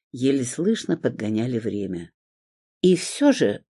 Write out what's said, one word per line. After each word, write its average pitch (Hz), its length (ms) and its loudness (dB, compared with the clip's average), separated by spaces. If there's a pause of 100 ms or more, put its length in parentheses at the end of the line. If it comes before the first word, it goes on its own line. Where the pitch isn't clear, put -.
(120)
еле 135 340 0
слышно 175 520 -2
подгоняли 113 600 -2
время. 95 520 -6 (680)
«И 180 140 6
все 285 360 2
же», — 120 400 2